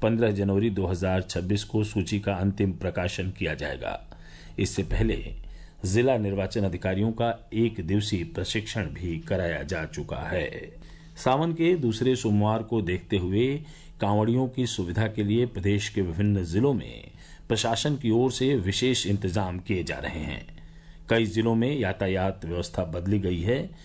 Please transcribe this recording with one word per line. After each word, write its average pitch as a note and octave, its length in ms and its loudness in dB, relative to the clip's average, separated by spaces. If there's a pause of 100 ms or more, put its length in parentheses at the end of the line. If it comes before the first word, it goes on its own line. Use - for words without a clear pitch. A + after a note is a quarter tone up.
पन्द्रह A2+ 280 4
जनवरी G2+ 400 2
दो F#2+ 160 0
हज़ार F#2 360 2
छब्बीस F#2 420 -2
को G#2+ 200 0
सूची G#2 360 0
का G2+ 120 0
अंतिम G2 400 2
प्रकाशन F2+ 580 -2
किया D#2+ 240 -4
जाएगा। B1+ 460 -6 (580)
इससे G2 240 0
पहले G#2 520 0 (500)
जिला A#2+ 340 4
निर्वाचन G2 420 0
अधिकारियों F#2+ 520 0
का A#2 420 -2
एक A2+ 320 0
दिवसीय G2+ 380 0
प्रशिक्षण G2 580 -4
भी D#2+ 360 -4
कराया E2+ 440 -2
जा D#2 220 -4
चुका D2+ 320 -8
है। D#2+ 560 -4 (520)
सावन D3 280 4
के E3 220 4
दूसरे B2+ 420 2
सोमवार G#2+ 460 4
को A2 200 0
देखते F2+ 340 -2
हुए G2+ 400 2 (440)
कांवड़ियों A2 480 2
की B2 180 -2
सुविधा G2+ 400 0
के G#2+ 180 -2
लिए A#2 220 2
प्रदेश G2+ 420 0
के G2+ 140 0
विभिन्न F#2+ 420 2
जिलों A2+ 300 2
में C2+ 360 -8 (380)
प्रशासन A#2 480 2
की A2+ 140 0
ओर B2 220 4
से C3+ 240 2
विशेष A2+ 500 2
इंतजाम F#2+ 520 0
किए F2+ 260 -2
जा D2 120 -4
रहे C#2+ 240 -6
हैं। D2+ 260 -6 (640)
कई A2+ 160 6
जिलों A2 300 4
में B2+ 240 2
यातायात F#2+ 680 0
व्यवस्था F2 400 -2
बदली F2 340 0
गई F2+ 220 0
है। B2+ 300 0 (140)